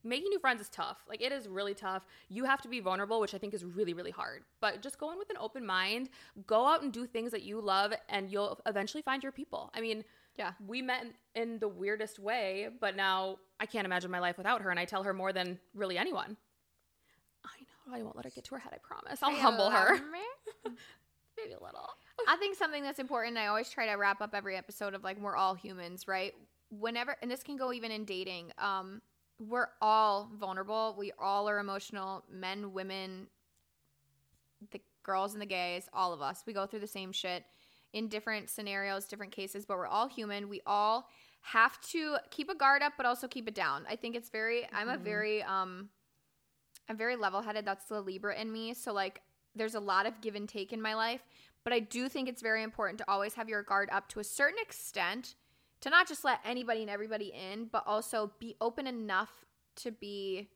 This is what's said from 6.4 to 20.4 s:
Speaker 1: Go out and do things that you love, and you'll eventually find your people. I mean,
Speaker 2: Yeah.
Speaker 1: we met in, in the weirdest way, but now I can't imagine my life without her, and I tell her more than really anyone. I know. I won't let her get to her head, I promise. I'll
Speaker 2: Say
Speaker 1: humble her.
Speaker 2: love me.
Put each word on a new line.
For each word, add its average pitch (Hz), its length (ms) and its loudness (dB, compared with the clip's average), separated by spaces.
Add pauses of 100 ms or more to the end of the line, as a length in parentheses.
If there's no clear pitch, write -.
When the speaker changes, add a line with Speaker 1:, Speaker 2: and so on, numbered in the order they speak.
Speaker 1:
Go 233 220 6
out 302 160 6
and 269 80 0
do 240 160 -6
things 233 240 -4
that 220 120 -4
you 208 180 -6
love, 202 320 4 (160)
and 196 200 0
you'll 202 360 0
eventually 214 360 0
find 269 220 0
your 269 80 -4
people. - 420 -8
I - 60 -4
mean, 220 240 -2 (340)
Speaker 2:
Yeah. 185 140 -2 (160)
Speaker 1:
we 247 140 -4
met 247 240 -2 (300)
in, 226 60 2
in 233 180 -2
the 214 100 2
weirdest 208 500 -2
way, 202 480 0 (140)
but 196 160 2
now 190 400 4 (220)
I 214 60 2
can't 208 200 -2
imagine 180 260 0
my 180 80 0
life 175 180 2
without 214 240 2
her, 196 80 0
and 175 100 2
I 175 60 2
tell 190 180 -2
her 196 100 2
more 190 180 0
than 180 280 -2 (140)
really 190 240 -2
anyone. 220 380 -2 (1120)
I - 160 -14
know. 247 360 -14
I 226 60 -6
won't - 140 -10
let 247 80 -10
her 254 60 -10
get 247 140 -16
to 269 100 -8
her 254 40 -8
head, - 160 -12
I - 40 -14
promise. - 440 -6
I'll 285 80 8
Speaker 2:
Say 285 80 2
Speaker 1:
humble 226 300 8
her. 208 240 10
Speaker 2:
love 330 80 6 (100)
me. 427 640 -10